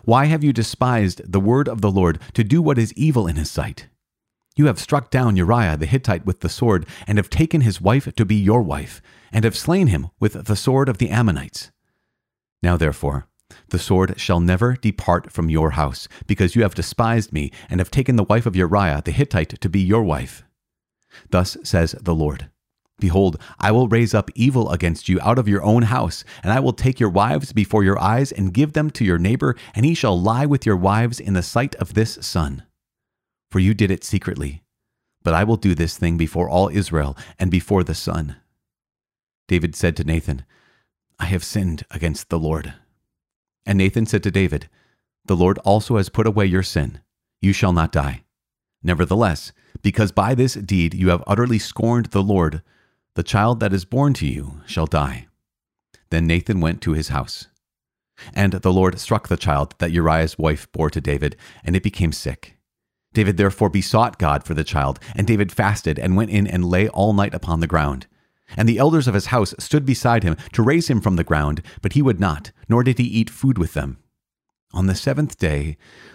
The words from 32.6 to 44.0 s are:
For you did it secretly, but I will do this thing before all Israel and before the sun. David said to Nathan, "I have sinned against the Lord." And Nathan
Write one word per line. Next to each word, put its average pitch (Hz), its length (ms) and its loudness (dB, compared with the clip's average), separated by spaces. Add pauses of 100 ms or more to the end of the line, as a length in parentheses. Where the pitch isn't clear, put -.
For - 80 0
you 95 160 4
did 98 160 0
it 92 140 -4
secretly, 76 580 -6 (640)
but 85 100 2
I 85 80 2
will 110 140 2
do 92 180 0
this 82 220 -2
thing 85 200 0
before 85 320 -2
all 92 200 2
Israel 78 480 -2 (200)
and 92 140 0
before 92 320 0
the 82 140 -4
sun. 78 400 -6 (1120)
David 82 260 0
said 85 220 -2
to 80 80 -4
Nathan, 76 400 -4 (760)
"I 90 60 -8
have 87 180 -2
sinned 90 480 -4
against 82 380 -6
the 85 100 -2
Lord." 80 360 -4 (920)
And 101 100 2
Nathan 98 300 2